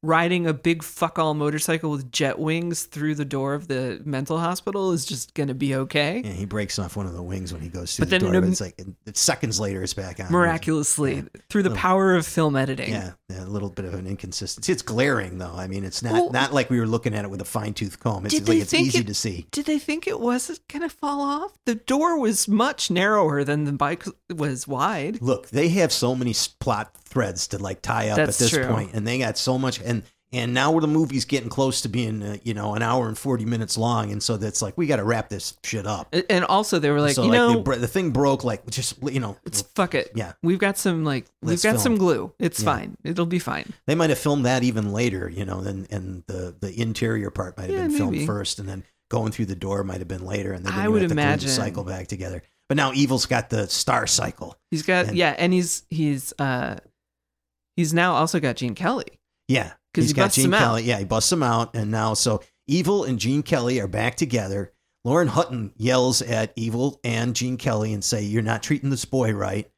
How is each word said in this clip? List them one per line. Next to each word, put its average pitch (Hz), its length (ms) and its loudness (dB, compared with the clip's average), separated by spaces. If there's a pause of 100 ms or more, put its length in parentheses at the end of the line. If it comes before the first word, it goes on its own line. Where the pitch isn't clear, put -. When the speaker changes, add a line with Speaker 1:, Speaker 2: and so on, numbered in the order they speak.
Speaker 1:
riding 170 460 2
a 156 60 2
big 165 280 0
fuck - 380 -4
all 156 140 2
motorcycle 151 580 0
with 135 180 -4
jet 135 300 -2
wings 165 440 -2
through 151 320 -2
the 147 100 -2
door 139 280 -2
of 147 140 -6
the 127 380 -4
mental 143 340 -2
hospital 185 540 0
is 147 120 -2
just - 280 -8
gonna 139 200 -2
be 135 220 0
okay. 147 480 0
Speaker 2:
Yeah, 104 80 -6
he 92 140 -4
breaks 104 340 -4
off 90 160 -4
one 101 100 -4
of 90 60 -6
the 87 100 -8
wings 92 300 -6
when 82 100 -8
he 80 60 -8
goes 87 300 -8
through - 60 2
Speaker 1:
But 160 80 -2
Speaker 2:
the 185 80 4
Speaker 1:
then - 20 2
Speaker 2:
door. 185 80 2
Speaker 1:
in 180 80 4
a 185 60 6
Speaker 2:
But 185 80 4
it's 180 100 0
like, 95 180 -8
and 95 160 -14 (100)
it's 107 140 -6
seconds 113 400 2
later, 95 240 -2
it's 92 100 -4
back 92 280 -8
on. 92 100 -2
Speaker 1:
Miraculously, 160 840 2
Speaker 2:
Yeah. 139 60 -6 (280)
Speaker 1:
through 208 140 2
the 190 80 4
Speaker 2:
Little 101 100 -2
Speaker 1:
power 190 340 4
of 160 100 2
film 156 300 2
editing. 131 380 -2
Speaker 2:
Yeah, 92 180 -6 (160)
yeah, 92 160 -10
a 92 60 -10
little 101 200 -4
bit 95 140 -8
of 90 100 -6
an 92 140 -6
inconsistency. - 640 -6
It's 175 100 0
glaring, 113 560 0
though. 90 160 -8
I 92 140 -8
mean, 98 160 -4
it's 90 180 -6
not, 117 120 -2
Speaker 1:
Well, - 180 2
Speaker 2:
not 131 220 0
like 135 160 2
we 123 100 2
were 113 80 2
looking 113 260 0
at 104 120 -4
it 101 40 -6
with 95 120 -8
a 98 40 -6
fine-tooth 104 540 -6
comb. 101 260 -2
It's 104 100 0
Speaker 1:
did - 120 0
Speaker 2:
like, 330 80 6
Speaker 1:
they 320 60 4
Speaker 2:
it's - 100 -4
Speaker 1:
think 320 160 4
Speaker 2:
easy 254 120 2
Speaker 1:
it, 220 80 -2
Speaker 2:
to 208 60 -6
see. 95 380 -4
Speaker 1:
did 294 140 -4
they 302 140 0
think 311 280 -4
it - 140 -4
was 247 480 -2
gonna 294 180 -6
fall 285 320 -4
off? 285 320 -4 (140)
The 233 100 2
door 311 420 2
was 226 300 2
much 226 420 2
narrower 180 540 4
than 147 220 0
the 143 80 0
bike 143 320 -2 (280)
was 147 320 -4
wide. 151 560 -2
Speaker 2:
Look, 123 280 0
they 143 180 2
have 170 240 4
so 127 240 2
many 123 160 0
s-, - 160 0
plot - 480 -2 (140)
threads 98 400 -2
to, 101 80 -4
like, 95 240 -6
tie 113 280 0
up 104 80 2
Speaker 1:
That's 151 240 2
Speaker 2:
at - 40 6
this 113 60 4
Speaker 1:
true. 131 160 2
Speaker 2:
point. 104 260 0
And 107 140 -2
they 120 120 0
got 113 180 -2
so 127 200 0
much, 131 240 0
and, 110 220 -2 (280)
and 120 220 -2
now 147 260 4
the 156 80 2
movie's 151 380 2
getting 127 240 -2
close 135 320 0
to 120 80 -4
being, 110 320 -2
uh, 101 220 -6
you 117 100 -4
know, 104 220 -4
an 110 80 0
hour 117 240 2
and 110 100 -6
forty 120 280 -2
minutes 113 340 -2
long. 110 320 2
And 104 100 -6
so 113 160 0
that's 107 240 -2
like, 104 160 -6
"We 170 80 0
gotta 135 180 2
wrap 110 260 0
this - 340 -8
shit 101 240 -6
up." 98 260 -6
Speaker 1:
A-, 180 180 -2
and 180 140 0
also 208 320 2
they 147 140 2
were 147 100 2
like, 143 140 2
Speaker 2:
So, 127 80 2
Speaker 1:
"You - 60 4
Speaker 2:
like, 240 80 6
Speaker 1:
know, 240 160 6
Speaker 2:
the - 80 4
br-, 131 160 0
the 120 100 0
thing 180 240 0
broke, 135 320 2
like, 110 260 -4
just, - 240 -4 (180)
you 135 80 0
know, 107 240 -6
Speaker 1:
it's, - 200 -4
fuck 180 320 -2
it. - 180 0
Speaker 2:
Yeah. 104 200 -4 (100)
Speaker 1:
We've 175 160 2
got 196 180 0
some, 165 260 0
like, 139 220 -2 (160)
we've 160 100 -2
Speaker 2:
Let's 170 120 0
Speaker 1:
got 220 160 4
some 233 140 4
Speaker 2:
film. 214 40 4
Speaker 1:
glue. 180 400 2
It's - 220 -2
Speaker 2:
Yeah. 107 60 0
Speaker 1:
fine. 123 380 -2
It'll 170 220 0
be 175 140 0
fine." - 340 -6 (140)
Speaker 2:
They 147 80 4
might 160 160 4
have - 80 2
filmed 147 260 2
that 127 180 4
even 107 300 2
later, 101 360 0
you 95 160 -6
know, 92 160 -4
and, 95 300 -6
and 92 360 -8
the, 90 320 -8
the 98 200 -6
interior 110 520 -2
part 92 260 -6
might 92 140 -4
have - 80 0
Speaker 1:
Yeah, 359 80 0
Speaker 2:
been 294 100 0
filmed 285 160 0
Speaker 1:
maybe. 156 140 -2
Speaker 2:
first, 101 320 -4
and 98 100 -8
then 98 140 -10 (260)
going 113 220 0
through 107 160 -2
the 95 80 -4
door 98 280 -2
might 92 140 -6
have 92 100 -8
been 92 200 -8
later, 98 260 -4
and 90 100 -8
then 98 100 -4
Speaker 1:
I 190 80 -2
Speaker 2:
they're 208 100 2
Speaker 1:
would 214 80 6 (100)
Speaker 2:
gonna 151 140 2
have 147 160 4
to 139 60 -4
glue - 20 -2
the - 20 -2
Speaker 1:
imagine. - 0 -
Speaker 2:
cycle 101 340 -2
back 92 220 -8
together. 90 380 -6 (240)
But 139 100 2
now 135 160 2
Evil's 135 320 4
got 120 240 0
the 107 180 0
star - 380 0
cycle. - 500 -2 (140)
Speaker 1:
He's 156 140 -2
got, 180 240 2
Speaker 2:
And - 100 0
Speaker 1:
yeah, 165 220 4
and 175 120 4
he's, 180 380 2
he's, 147 480 0
uh, 127 380 -2 (1000)
he's 165 200 2
now 175 180 4
also 156 260 2
got 131 180 0
Gene 120 180 -4
Kelly. - 440 -4 (280)
Speaker 2:
Yeah. 127 240 2 (220)
Speaker 1:
'Cause 165 100 4
Speaker 2:
He's 117 80 4
Speaker 1:
he - 20 2
Speaker 2:
got 139 120 4
Speaker 1:
busts - 100 2
Speaker 2:
Gene 135 100 4
Speaker 1:
him 175 80 6
out. 208 60 6
Speaker 2:
Kelly. 113 240 4
Yeah, 117 160 2
he 98 60 -2
busts 110 260 2
him 170 100 2
out. 117 340 2
And 107 140 -2
now, 110 240 2
so 107 280 2 (260)
Evil 175 380 4
and 127 120 0
Gene 127 240 2
Kelly 127 380 2
are 98 80 -2
back 107 300 -2
together. 101 540 -2 (320)
Lauren 151 260 4
Hutton 117 480 -2
yells 127 440 4
at 117 340 -2
Evil 117 480 -2
and 117 320 0
Gene 127 220 -2
Kelly 110 340 0
and 104 120 -4
say, 110 180 0
"You're 107 220 0
not 110 180 -2
treating 139 300 0
this 131 140 -2
boy 120 280 2
right." 101 340 -4 (100)